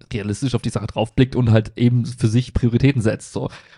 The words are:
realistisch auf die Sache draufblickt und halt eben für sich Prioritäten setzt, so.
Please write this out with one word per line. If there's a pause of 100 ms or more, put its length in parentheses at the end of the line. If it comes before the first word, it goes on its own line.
(140)
realistisch
auf
die
Sache
draufblickt
und
halt
eben
für
sich
Prioritäten
setzt,
so. (280)